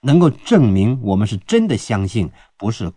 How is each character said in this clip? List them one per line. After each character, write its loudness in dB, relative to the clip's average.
能 4
够 4
证 2
明 0
我 -2
们 0
是 -6
真 -2
的 -2
相 -4
信， -4
不 -6
是 -8